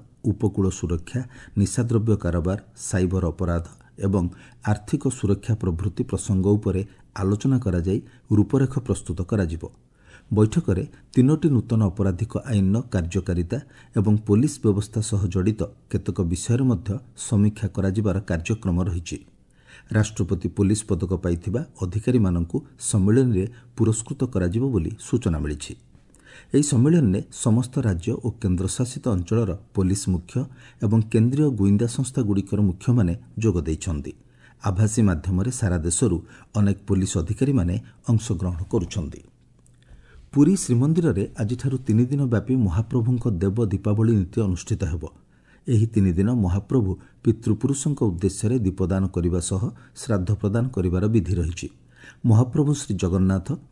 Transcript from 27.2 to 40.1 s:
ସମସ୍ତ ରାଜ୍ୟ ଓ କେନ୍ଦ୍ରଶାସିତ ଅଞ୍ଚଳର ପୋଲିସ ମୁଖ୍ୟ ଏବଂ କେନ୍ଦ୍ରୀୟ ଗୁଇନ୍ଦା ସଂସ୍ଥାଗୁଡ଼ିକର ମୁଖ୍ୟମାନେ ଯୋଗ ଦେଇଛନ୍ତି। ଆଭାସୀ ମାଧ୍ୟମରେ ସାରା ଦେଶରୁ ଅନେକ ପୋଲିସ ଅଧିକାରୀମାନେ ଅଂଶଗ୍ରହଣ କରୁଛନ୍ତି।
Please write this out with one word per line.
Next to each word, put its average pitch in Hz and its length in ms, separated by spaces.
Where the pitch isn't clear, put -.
ସମସ୍ତ 120 480
ରାଜ୍ୟ 104 340
ଓ - 140
କେନ୍ଦ୍ରଶାସିତ 95 640
ଅଞ୍ଚଳର 104 440
ପୋଲିସ 95 380
ମୁଖ୍ୟ 87 240
ଏବଂ 113 260
କେନ୍ଦ୍ରୀୟ 127 480
ଗୁଇନ୍ଦା 101 320
ସଂସ୍ଥାଗୁଡ଼ିକର 104 720
ମୁଖ୍ୟମାନେ 98 520
ଯୋଗ 110 240
ଦେଇଛନ୍ତି। 76 480
ଆଭାସୀ 104 380
ମାଧ୍ୟମରେ 95 500
ସାରା 90 260
ଦେଶରୁ 87 400
ଅନେକ 101 280
ପୋଲିସ 95 340
ଅଧିକାରୀମାନେ 92 580
ଅଂଶଗ୍ରହଣ 90 580
କରୁଛନ୍ତି। 82 540